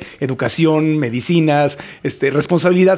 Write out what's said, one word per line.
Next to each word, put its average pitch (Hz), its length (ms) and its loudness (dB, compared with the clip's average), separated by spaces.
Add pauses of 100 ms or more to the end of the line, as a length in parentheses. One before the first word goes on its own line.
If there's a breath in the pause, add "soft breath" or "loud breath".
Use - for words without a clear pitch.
(200 loud breath)
educación, 156 800 0
medicinas, 147 800 0 (240 loud breath)
este, 135 300 -4
responsabilidad 180 560 2 (100)